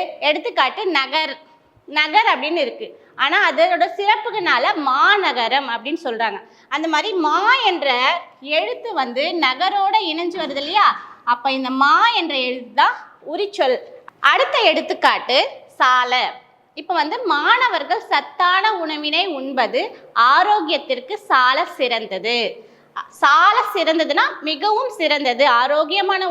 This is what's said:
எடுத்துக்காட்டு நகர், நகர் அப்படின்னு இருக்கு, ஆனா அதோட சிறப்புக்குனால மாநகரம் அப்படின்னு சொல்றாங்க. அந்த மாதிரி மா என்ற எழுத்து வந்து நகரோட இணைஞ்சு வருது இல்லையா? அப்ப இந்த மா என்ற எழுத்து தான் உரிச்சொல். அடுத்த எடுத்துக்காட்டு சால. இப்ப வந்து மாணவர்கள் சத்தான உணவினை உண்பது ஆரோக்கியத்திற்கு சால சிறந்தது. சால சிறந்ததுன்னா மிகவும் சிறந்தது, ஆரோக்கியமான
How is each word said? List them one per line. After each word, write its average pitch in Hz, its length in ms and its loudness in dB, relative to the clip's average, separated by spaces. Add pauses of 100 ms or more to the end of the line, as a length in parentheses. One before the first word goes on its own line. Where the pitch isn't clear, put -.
(280)
எடுத்துக்காட்டு 320 540 -2 (160)
நகர், 285 340 -2 (680)
நகர் 339 340 2
அப்படின்னு 302 320 -2
இருக்கு, 226 240 -8 (360)
ஆனா 320 140 2 (100)
அதோட 339 480 2
சிறப்புக்குனால 403 760 0 (140)
மாநகரம் 277 840 2
அப்படின்னு 262 300 -6
சொல்றாங்க. 226 340 -4 (380)
அந்த 311 160 -4
மாதிரி 320 180 0 (140)
மா 302 160 2 (300)
என்ற 294 180 -2 (680)
எழுத்து 453 420 -4
வந்து 247 240 -2 (220)
நகரோட 381 480 0 (180)
இணைஞ்சு 339 300 -6
வருது 277 220 -6
இல்லையா? 381 220 2 (460)
அப்ப 254 260 -2
இந்த 262 140 -4 (100)
மா 294 140 6 (240)
என்ற 311 160 -4 (120)
எழுத்து 240 240 -8 (100)
தான் 415 140 2 (380)
உரிச்சொல். 320 420 -2 (540)
அடுத்த 480 260 2 (120)
எடுத்துக்காட்டு 277 680 0 (400)
சால. 254 340 2 (680)
இப்ப 330 200 -4
வந்து 311 160 -4 (160)
மாணவர்கள் 381 800 0
சத்தான 359 580 2 (140)
உணவினை 302 400 -2 (140)
உண்பது 254 420 -2 (540)
ஆரோக்கியத்திற்கு 320 800 0 (160)
சால 269 360 2 (120)
சிறந்தது. 226 580 -2 (840)
சால 330 360 6 (180)
சிறந்ததுன்னா 330 500 0 (240)
மிகவும் 427 500 -2
சிறந்தது, 285 460 0 (160)
ஆரோக்கியமான 339 720 0